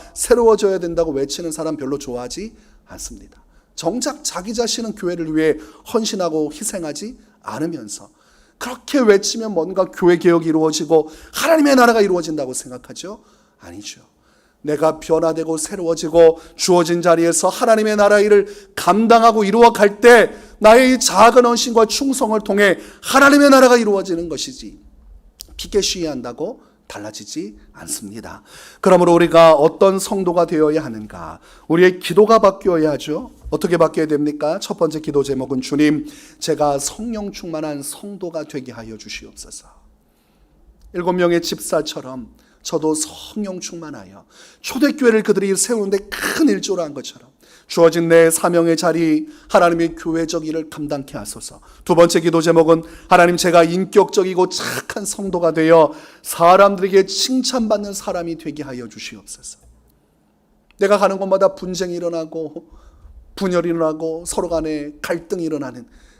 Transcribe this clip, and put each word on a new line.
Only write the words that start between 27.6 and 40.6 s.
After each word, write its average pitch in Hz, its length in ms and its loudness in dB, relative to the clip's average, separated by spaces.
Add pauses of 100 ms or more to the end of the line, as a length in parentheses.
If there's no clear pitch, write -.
않습니다. 95 720 -14 (380)
그러므로 175 340 4
우리가 165 400 6
어떤 165 440 2
성도가 180 480 -2
되어야 156 380 0
하는가? 104 540 -14 (300)
우리의 180 320 4
기도가 208 400 4
바뀌어야 190 520 0
하죠. 156 380 -8 (200)
어떻게 170 260 -2
바뀌어야 160 300 2
됩니까? 147 520 -4
첫 - 200 -10
번째 156 220 -2
기도 143 220 -2
제목은, 131 380 -4
"주님, 147 460 0 (340)
제가 147 380 -2
성령 214 520 -10
충만한 156 520 -10
성도가 170 600 -12
되게 131 280 -14
하여 113 240 -16
주시옵소서." - 720 -20 (1300)